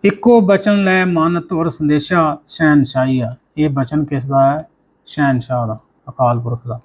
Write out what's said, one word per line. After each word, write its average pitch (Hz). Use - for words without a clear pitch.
"ਇੱਕੋ 226
ਬਚਨ 196
ਲੈ 185
ਮਨ 170
ਧੁਰ 165
ਸੰਦੇਸ਼ਾ 151
ਸ਼ਹਿਨਸ਼ਾਹੀ" 131
ਆ। 123
ਇਹ 151
ਬਚਨ 139
ਕਿਸ 135
ਦਾ 135
ਹੈ? 156
ਸ਼ਹਿਨਸ਼ਾਹ 127
ਦਾ, 110
ਅਕਾਲ 120
ਪੁਰਖ 117
ਦਾ। 120